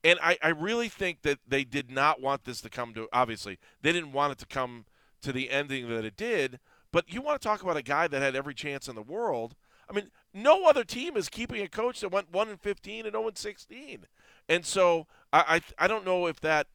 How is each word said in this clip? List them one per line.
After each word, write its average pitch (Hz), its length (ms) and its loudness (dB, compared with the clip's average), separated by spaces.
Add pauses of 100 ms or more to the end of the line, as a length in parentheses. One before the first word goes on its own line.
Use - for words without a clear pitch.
And 170 180 6
I, 175 200 4
I 156 80 4
really 214 400 0
think 180 320 -6
that 143 160 2 (100)
they 139 160 0
did 123 260 -6
not 135 300 2
want 135 240 -2
this 123 160 -10
to 113 100 -14
come 120 240 -8
to, 110 180 -8
obviously, 113 460 -2 (220)
they 147 120 2
didn't 165 200 -4
want 143 200 2
it 131 80 -10
to - 60 -16
come 123 380 -6 (380)
to 135 100 -6
the 127 180 -4
ending 135 380 -2
that 113 160 -2
it 107 120 -8
did, 160 440 -2 (320)
but - 200 2
you 240 100 -8
wanna 294 160 -2
talk 214 240 -2
about 170 160 0
a 135 40 -4
guy 143 240 0
that 143 140 -2
had 135 160 0
every 139 180 -6
chance 139 320 -8
in 123 80 -12
the 110 80 -12
world. 135 540 -4 (320)
I 190 60 -14
mean, 202 160 -4 (240)
no 311 320 6
other 285 180 6
team 269 320 -6
is 185 140 -2
keeping 226 320 -8
a 190 60 -6
coach 233 320 -4
that 196 120 -4
went 185 180 -2
one 202 200 0
and 190 100 -14
fifteen 208 460 -8
and 214 100 -6
oh 220 120 -2
and 190 100 -8
sixteen. 214 680 -14 (420)
And 170 180 2
so 175 400 4 (260)
I, 160 300 6 (160)
I, 147 60 2
I 190 40 4
don't 214 160 0
know 180 220 0
if 160 140 -4
that 156 340 2